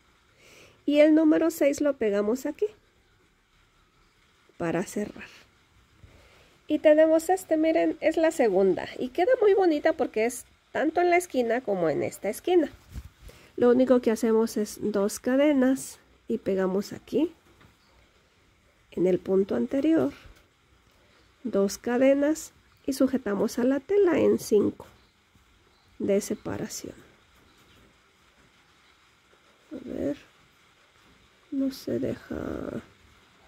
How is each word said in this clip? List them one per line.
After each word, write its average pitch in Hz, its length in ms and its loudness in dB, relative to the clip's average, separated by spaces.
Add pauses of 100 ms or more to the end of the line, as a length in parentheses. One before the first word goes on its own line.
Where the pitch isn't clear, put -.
(880)
Y 294 140 4
el 311 140 8
número 320 360 4
seis 285 300 0
lo 285 160 0
pegamos 214 500 -2
aquí 294 200 -6 (1900)
para 170 280 -4
cerrar. - 440 -10 (1400)
Y 302 120 0
tenemos 320 500 4
este, 359 280 -2
miren, 320 440 0
es 320 160 -2
la 320 140 2
segunda. 196 560 0 (120)
Y 254 100 -6
queda 359 320 0
muy 415 140 4
bonita 330 400 2
porque 233 320 -2
es 247 200 -8 (280)
tanto 320 260 -2
en 359 80 2
la 349 80 4
esquina 247 440 -2
como 190 280 -2
en 143 140 -2
esta - 260 -8
esquina. 320 400 0 (880)
Lo 240 140 4
único 247 300 4
que 247 100 0
hacemos 226 460 0
es 208 260 -6
dos 208 380 -2
cadenas 269 800 0 (260)
y 233 120 -4
pegamos 190 540 -4
aquí, - 400 -4 (1600)
en 175 160 -2
el 185 140 2
punto 196 340 -2
anterior, 277 580 0 (1300)
dos 202 340 -2
cadenas 277 760 0 (340)
y 277 80 -4
sujetamos 233 640 -2
a 233 40 -2
la 262 140 0
tela 392 400 2
en 214 220 2
cinco - 460 0 (1120)
de 202 200 0
separación. - 760 -10 (2750)
A - 180 -14
ver, 277 280 -6 (1400)
no 269 180 -4
se 240 300 -8
deja... - 800 -8 (640)